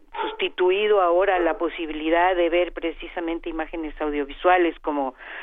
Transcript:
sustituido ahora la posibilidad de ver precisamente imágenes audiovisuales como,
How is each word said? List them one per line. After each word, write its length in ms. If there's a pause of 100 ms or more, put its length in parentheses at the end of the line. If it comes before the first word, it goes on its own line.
(220)
sustituido 800
ahora 380
la 180
posibilidad 800
de 140
ver 220
precisamente 760
imágenes 500
audiovisuales 800
como, 360 (260)